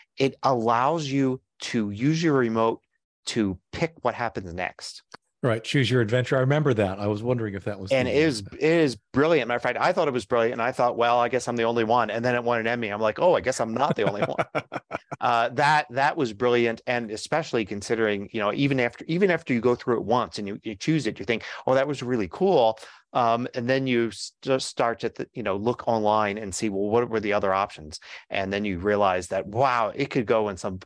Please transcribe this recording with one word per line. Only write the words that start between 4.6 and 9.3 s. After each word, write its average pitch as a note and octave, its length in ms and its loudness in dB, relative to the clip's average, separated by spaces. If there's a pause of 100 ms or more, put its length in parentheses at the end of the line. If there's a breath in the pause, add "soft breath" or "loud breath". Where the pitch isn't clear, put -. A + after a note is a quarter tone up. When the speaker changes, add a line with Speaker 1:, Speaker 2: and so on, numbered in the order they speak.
Speaker 2:
Right, A2+ 200 0
choose B2+ 260 0
your B2+ 100 2
adventure. B2 360 0
I C3 40 2
remember C#3 340 2
that. G2 260 0
I G#2 80 -2
was G#2 120 -2
wondering A2+ 340 -2
if G2 100 -10
that G2+ 160 -6
was F#2+ 100 -8
Speaker 1:
And C3 160 2
Speaker 2:
the A#2+ 60 -2
Speaker 1:
it A#2+ 40 2
is, C#3+ 360 2
it A#2 100 -8
is D#3 340 2 (160)
brilliant. C#3 360 2